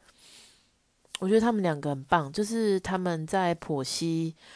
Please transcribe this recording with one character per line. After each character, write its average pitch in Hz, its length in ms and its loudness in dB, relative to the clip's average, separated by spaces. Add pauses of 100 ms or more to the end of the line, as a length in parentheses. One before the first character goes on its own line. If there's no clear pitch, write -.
(1200)
我 190 80 -4
觉 196 60 4
得 220 80 6
他 233 100 2
们 214 120 0
两 156 180 0
个 147 80 -4
很 135 140 -4
棒， 147 280 2
就 208 120 -2
是 208 360 0
他 185 160 -4
们 175 300 -2
在 175 300 2
剖 147 280 -4
析 165 520 -2 (200)